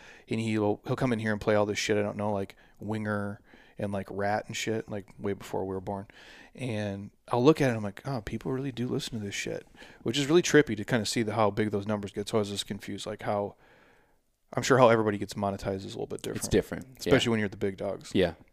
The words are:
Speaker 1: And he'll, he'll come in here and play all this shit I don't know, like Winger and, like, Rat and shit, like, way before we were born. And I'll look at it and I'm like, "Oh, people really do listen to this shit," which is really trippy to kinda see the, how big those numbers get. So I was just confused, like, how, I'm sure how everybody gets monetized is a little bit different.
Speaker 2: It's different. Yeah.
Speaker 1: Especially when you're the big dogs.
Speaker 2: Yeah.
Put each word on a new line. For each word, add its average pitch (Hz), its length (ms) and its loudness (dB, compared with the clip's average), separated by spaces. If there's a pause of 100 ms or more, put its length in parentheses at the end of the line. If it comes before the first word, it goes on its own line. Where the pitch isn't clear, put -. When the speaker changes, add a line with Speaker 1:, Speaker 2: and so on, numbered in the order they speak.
(280)
Speaker 1:
And 113 120 -2
he'll, 107 460 2
he'll 127 100 -2
come 131 160 0
in 110 60 -2
here 110 140 -2
and 104 80 -2
play 107 160 4
all 104 100 4
this 104 120 -2
shit 104 200 2
I 104 40 2
don't 104 140 -2
know, 104 160 -2
like 98 220 -4 (260)
Winger 104 600 -4 (380)
and, 101 140 -4
like, 98 180 -6
Rat 101 360 -2
and 113 100 -10
shit, 110 320 -4
like, 104 200 -10 (100)
way 101 140 -4
before 95 340 -6
we 95 80 -6
were 95 80 -4
born. 101 240 -6 (480)
And 104 560 -6 (200)
I'll 120 140 2
look 160 160 8
at 143 60 4
it - 20 4
and 117 80 0
I'm 107 80 -6
like, 101 220 -8
"Oh, 135 160 -4
people - 280 -6
really 135 220 -4
do 120 160 -4
listen 120 320 -4
to 104 40 -6
this 101 100 -8
shit," - 300 -6 (380)
which 120 160 -2
is 139 80 2
really 165 160 6
trippy 143 340 6
to 104 80 -4
kinda 117 220 0
see - 160 0
the, 107 120 -2
how 107 160 4
big 107 200 0
those 101 160 -2
numbers 101 240 -2
get. 104 180 -6
So 113 100 0
I - 20 4
was 101 100 -2
just 101 160 -6
confused, 101 400 -8
like, 104 160 -10
how, 101 320 -2 (1000)
I'm 123 100 -2
sure 127 140 6
how 127 100 12
everybody 110 300 4
gets 101 160 -8
monetized 98 500 -2
is 101 100 -10
a 117 40 -10
little 104 80 -4
bit - 160 -10
different. 107 160 -6
Speaker 2:
It's - 100 -6
different. - 400 0
Yeah. - 120 -20
Speaker 1:
Especially 123 300 0
when 113 100 0
you're 104 100 -2
the 98 80 -16
big 98 180 -4
dogs. 95 380 -6
Speaker 2:
Yeah. 90 180 4 (200)